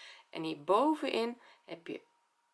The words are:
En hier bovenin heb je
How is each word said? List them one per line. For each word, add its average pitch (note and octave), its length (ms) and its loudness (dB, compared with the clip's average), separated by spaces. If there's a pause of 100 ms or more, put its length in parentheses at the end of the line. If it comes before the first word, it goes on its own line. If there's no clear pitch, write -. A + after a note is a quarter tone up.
(300)
En - 120 -8
hier D3+ 220 -6
bovenin A#3+ 760 2 (240)
heb - 220 -16
je D#3+ 140 -10 (540)